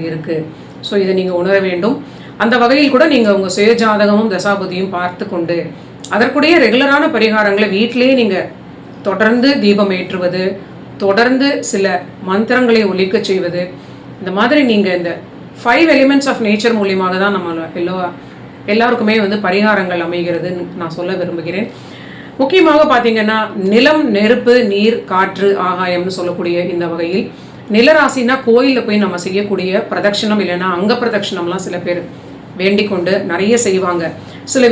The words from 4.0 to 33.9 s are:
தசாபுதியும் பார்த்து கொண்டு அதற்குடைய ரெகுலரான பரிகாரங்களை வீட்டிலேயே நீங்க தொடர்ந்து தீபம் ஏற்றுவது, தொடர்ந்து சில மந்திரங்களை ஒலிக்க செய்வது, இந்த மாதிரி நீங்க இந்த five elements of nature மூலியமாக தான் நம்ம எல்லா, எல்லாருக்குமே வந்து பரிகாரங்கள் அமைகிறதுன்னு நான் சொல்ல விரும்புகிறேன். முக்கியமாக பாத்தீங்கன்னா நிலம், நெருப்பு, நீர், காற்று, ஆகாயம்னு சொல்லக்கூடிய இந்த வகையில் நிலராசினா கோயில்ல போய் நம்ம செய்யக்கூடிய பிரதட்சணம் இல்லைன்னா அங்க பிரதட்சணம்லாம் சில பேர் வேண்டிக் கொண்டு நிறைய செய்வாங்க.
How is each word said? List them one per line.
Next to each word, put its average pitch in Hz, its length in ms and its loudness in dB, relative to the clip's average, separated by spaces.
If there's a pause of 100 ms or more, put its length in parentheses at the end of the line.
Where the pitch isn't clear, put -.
தசாபுதியும் 190 640 -2
பார்த்து 180 380 -4
கொண்டு 170 240 -2 (580)
அதற்குடைய 277 380 2 (100)
ரெகுலரான 277 520 2
பரிகாரங்களை 214 600 2
வீட்டிலேயே 247 460 2
நீங்க 190 160 0 (720)
தொடர்ந்து 233 440 2 (140)
தீபம் 202 320 4
ஏற்றுவது, 185 480 -4 (580)
தொடர்ந்து 247 460 2 (220)
சில 196 140 0 (460)
மந்திரங்களை 226 520 2 (100)
ஒலிக்க 190 360 0
செய்வது, 180 340 -2 (580)
இந்த 185 180 -8
மாதிரி 277 320 4
நீங்க 202 180 2 (120)
இந்த 170 100 -4 (540)
five 285 220 4 (100)
elements 277 360 4
of - 60 -4 (100)
nature 220 300 2
மூலியமாக 190 360 0 (100)
தான் 202 120 0
நம்ம 165 320 -6 (120)
எல்லா, 180 140 -4 (800)
எல்லாருக்குமே 226 420 2 (100)
வந்து 202 120 -2 (100)
பரிகாரங்கள் 185 600 0
அமைகிறதுன்னு 175 560 -4 (160)
நான் 165 160 -8
சொல்ல 180 240 -4
விரும்புகிறேன். 170 480 -6 (720)
முக்கியமாக 311 400 6 (100)
பாத்தீங்கன்னா 220 460 2 (340)
நிலம், 294 320 4 (120)
நெருப்பு, 233 380 4 (180)
நீர், 214 260 2 (120)
காற்று, 190 380 0 (220)
ஆகாயம்னு 180 480 -2
சொல்லக்கூடிய 175 400 -2 (160)
இந்த 175 180 -2
வகையில் 175 340 -2 (500)
நிலராசினா 262 600 4 (100)
கோயில்ல 247 400 4
போய் 208 160 0
நம்ம 180 240 -2
செய்யக்கூடிய 190 640 -2
பிரதட்சணம் 208 540 0
இல்லைன்னா 180 240 -2 (100)
அங்க 208 240 2
பிரதட்சணம்லாம் 190 640 -4
சில 175 120 -6 (100)
பேர் 175 120 -2 (640)
வேண்டிக் 202 320 2
கொண்டு 180 180 -2 (200)
நிறைய 202 340 2
செய்வாங்க. 180 400 0 (480)